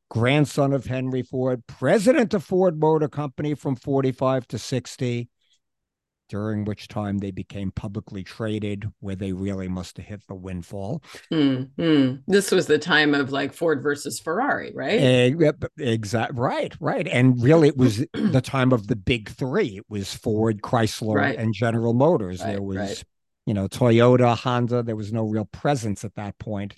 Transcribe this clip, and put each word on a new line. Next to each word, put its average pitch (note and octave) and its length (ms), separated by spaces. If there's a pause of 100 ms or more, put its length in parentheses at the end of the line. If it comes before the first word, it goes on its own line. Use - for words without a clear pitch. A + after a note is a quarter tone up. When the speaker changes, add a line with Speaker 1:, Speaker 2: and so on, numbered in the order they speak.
(120)
Speaker 1:
grandson C#3 640
of B2+ 100
Henry B2+ 380
Ford, B2+ 440
president G#3+ 680
of E3+ 100
Ford F3+ 340
Motor D#3 300
Company D3 460
from C3+ 220
forty-five C3 720
to B2 100
sixty, B2 720 (960)
during G#2 380
which G#2 200
time G2+ 320
they G2 120
became F#2+ 400
publicly G2+ 520
traded, G#2 680 (100)
where F#2+ 160
they F#2+ 160
really F#2+ 360
must F#2 280
have F#2+ 100
hit G#2 220
the G2+ 60
windfall. F#2+ 680 (300)
Speaker 2:
Mm, C3+ 460
mm. C#3+ 480
This G3 240
was F#3 160
the D3+ 120
time D3+ 360
of, C3+ 180
like, C#3 220
Ford D#3 280
versus C#3 380
Ferrari, A3 540
right? D#3 260
Speaker 1:
Eh, B2+ 380
yep, D3+ 260 (140)
exact-, A2+ 560
right, F#3 440
right. F3+ 300
And B2 340
really, D3+ 260
it D3 100
was A#2+ 300
Speaker 2:
<clears throat> - 60
Speaker 1:
the D#3+ 280
time B2+ 300
of G#2 160
the A#2+ 80
big G#2+ 340
three. C3+ 480
It - 100
was G2+ 260
Ford, A2 480
Chrysler, A2 540
Speaker 2:
Right. C#3 220
Speaker 1:
and A2 160
General A#2 400
Motors. A#2 460
Speaker 2:
Right, D2 120
Speaker 1:
There G2+ 100
was, G2 160
Speaker 2:
right. G2 260 (400)
Speaker 1:
you A#2+ 80
know, G2 160
Toyota, A#2+ 680
Honda. A#2+ 480
There A#2 140
was G#2+ 160
no A2+ 120
real G#2+ 220
presence A#2 560
at G#2 120
that G2+ 240
point, G#2 400